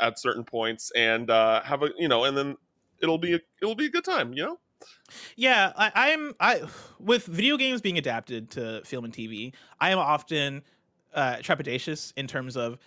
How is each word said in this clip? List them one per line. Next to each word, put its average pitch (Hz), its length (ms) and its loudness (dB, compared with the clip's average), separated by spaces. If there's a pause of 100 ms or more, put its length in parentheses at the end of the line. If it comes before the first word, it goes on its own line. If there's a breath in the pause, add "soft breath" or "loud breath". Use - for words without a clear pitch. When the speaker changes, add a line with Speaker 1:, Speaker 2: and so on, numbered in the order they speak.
Speaker 1:
at 117 180 2
certain 120 260 -2
points 113 520 -4
and, 113 320 4
uh, 113 360 6
have 143 180 -2
a, 151 160 2
you 165 100 0
know, 120 160 4
and 139 100 2
then 139 220 -2 (460)
it'll 160 160 2
be 170 160 0
a, 165 60 2 (200)
it'll 214 140 0
be 285 120 -2
a 262 40 -4
good 339 140 -2
time, 170 280 -2
you 143 120 -4
know? 330 140 -6 (760 loud breath)
Speaker 2:
Yeah, 233 420 4
I, 208 140 2 (220)
I'm, 302 280 -4
I, 196 220 2 (380 loud breath)
with 226 260 0
video 208 300 2
games 254 240 0
being 180 180 -2
adapted 117 540 -4
to 113 320 -8
film 123 200 -8
and 117 80 -12
T 113 140 -10
V, 113 260 -10 (280 soft breath)
I 170 100 4
am 190 80 4
often, 143 640 0 (500)
uh, 131 260 0
trepidatious 147 760 -4
in 139 100 -6
terms 131 300 -8
of, 120 300 -6